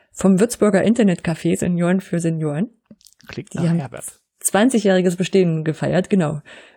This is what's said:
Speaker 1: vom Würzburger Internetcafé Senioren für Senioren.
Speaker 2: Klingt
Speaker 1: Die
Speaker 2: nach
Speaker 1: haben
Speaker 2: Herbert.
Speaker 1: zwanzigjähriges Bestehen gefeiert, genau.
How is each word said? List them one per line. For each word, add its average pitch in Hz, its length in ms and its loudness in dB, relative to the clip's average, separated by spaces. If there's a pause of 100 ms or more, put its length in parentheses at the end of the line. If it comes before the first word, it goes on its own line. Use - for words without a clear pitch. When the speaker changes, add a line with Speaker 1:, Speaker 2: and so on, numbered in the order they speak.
(120)
Speaker 1:
vom 185 280 2
Würzburger 208 440 2
Internetcafé 185 720 0
Senioren 175 420 0
für 170 200 -6
Senioren. 160 500 -4 (580)
Speaker 2:
Klingt - 260 -14
Speaker 1:
Die 170 40 -10
Speaker 2:
nach 170 120 0
Speaker 1:
haben 170 100 0
Speaker 2:
Herbert. - 420 -12 (180)
Speaker 1:
zwanzigjähriges 190 800 2
Bestehen 170 460 0
gefeiert, 160 460 -2
genau. 156 300 0 (360)